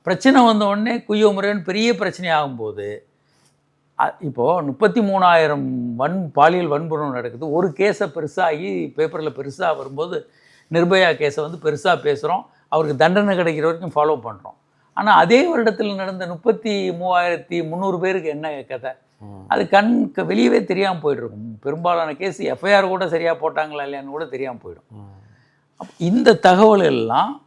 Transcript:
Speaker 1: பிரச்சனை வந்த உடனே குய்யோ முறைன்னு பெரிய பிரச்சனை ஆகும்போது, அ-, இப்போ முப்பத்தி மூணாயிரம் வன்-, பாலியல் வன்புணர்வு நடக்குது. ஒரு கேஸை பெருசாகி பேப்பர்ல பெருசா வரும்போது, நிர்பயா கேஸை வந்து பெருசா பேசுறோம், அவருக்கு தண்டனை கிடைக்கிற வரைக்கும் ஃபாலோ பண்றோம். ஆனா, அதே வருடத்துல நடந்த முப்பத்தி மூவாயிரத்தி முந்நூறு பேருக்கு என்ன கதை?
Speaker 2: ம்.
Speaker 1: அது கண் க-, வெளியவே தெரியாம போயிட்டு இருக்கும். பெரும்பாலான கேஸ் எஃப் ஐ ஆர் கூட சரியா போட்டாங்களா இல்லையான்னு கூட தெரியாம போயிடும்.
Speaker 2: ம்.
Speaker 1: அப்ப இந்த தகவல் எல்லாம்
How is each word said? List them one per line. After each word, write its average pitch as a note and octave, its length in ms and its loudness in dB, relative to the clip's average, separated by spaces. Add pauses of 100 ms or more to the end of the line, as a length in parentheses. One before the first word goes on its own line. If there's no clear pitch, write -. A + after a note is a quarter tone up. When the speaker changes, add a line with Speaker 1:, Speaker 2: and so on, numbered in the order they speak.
Speaker 1:
பிரச்சனை B3 440 4
வந்த G#3 220 4
உடனே G#3+ 280 -2
குய்யோ G#3+ 360 2
முறைன்னு G3 320 -2
பெரிய G#3+ 320 0
பிரச்சனை F3+ 360 -4
ஆகும்போது, G#2+ 680 -4 (1000)
அ-, C#3+ 200 0
இப்போ D3 420 -2
முப்பத்தி A3 400 0
மூணாயிரம் E3+ 640 2 (340)
வன்-, D#3+ 340 -4
பாலியல் E3+ 340 4
வன்புணர்வு D3+ 440 -4
நடக்குது. B2 400 -8
ஒரு F3 160 0
கேஸை G3 420 -2
பெருசாகி E3 880 -4
பேப்பர்ல D#3 320 -2
பெருசா C#3 480 -4
வரும்போது, D3 520 -8 (440)
நிர்பயா F3 400 4
கேஸை C#3+ 280 -2
வந்து D#3 300 -4
பெருசா D3 160 -2
பேசுறோம், D3+ 580 0 (220)
அவருக்கு D3+ 300 -2
தண்டனை F#3+ 400 2
கிடைக்கிற E3 240 -2
வரைக்கும் E3 340 -2
ஃபாலோ D3+ 300 2
பண்றோம். - 360 -16 (320)
ஆனா, G3+ 220 2
அதே C#4 420 4
வருடத்துல G#3+ 380 -2
நடந்த F#3 320 -8
முப்பத்தி F#3+ 640 -2
மூவாயிரத்தி F3 800 -2
முந்நூறு F#3 300 -4
பேருக்கு F#3 300 -2
என்ன D3 340 -8
கதை? B2+ 280 -10 (280)
Speaker 2:
ம். G2+ 280 -18
Speaker 1:
அது G3 220 -2
கண் A3 420 4
க-, F#3+ 100 -6
வெளியவே A3+ 420 2
தெரியாம F#3 360 -2
போயிட்டு C#3 260 -4
இருக்கும். G#2+ 360 -12
பெரும்பாலான E3 540 -2
கேஸ் F#3 240 -6
எஃப் C#3+ 260 -6
ஐ G3+ 80 4
ஆர் G3 140 4
கூட F#3 200 -2
சரியா E3 280 0
போட்டாங்களா D3+ 480 -4
இல்லையான்னு C#3 220 -10
கூட D3+ 200 -8
தெரியாம B2+ 380 -10
போயிடும். E2+ 280 -18
Speaker 2:
ம். G#2 100 -20 (760)
Speaker 1:
அப்ப - 200 -18
இந்த G#3+ 400 4
தகவல் G3 420 6
எல்லாம் D3 680 0